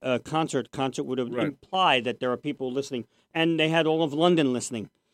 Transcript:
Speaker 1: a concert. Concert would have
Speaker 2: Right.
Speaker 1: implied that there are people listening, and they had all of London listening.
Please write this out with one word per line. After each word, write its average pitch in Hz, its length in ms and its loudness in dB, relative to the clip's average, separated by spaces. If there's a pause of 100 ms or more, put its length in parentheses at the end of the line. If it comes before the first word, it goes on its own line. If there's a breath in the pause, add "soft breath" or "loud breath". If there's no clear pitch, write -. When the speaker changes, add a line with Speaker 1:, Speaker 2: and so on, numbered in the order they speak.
Speaker 1:
a 127 160 0
concert. 147 520 -2
Concert 135 320 -4
would 131 140 -4
have 123 140 -4
Speaker 2:
Right. 123 160 -2
Speaker 1:
implied 147 560 2
that 120 160 -4
there 127 120 -2
are 120 60 -2
people 131 340 -6
listening, 131 340 -6 (280)
and 165 260 2
they 156 100 4
had 165 180 2
all 160 160 2
of 139 100 -2
London 160 400 4
listening. 113 380 -6 (220)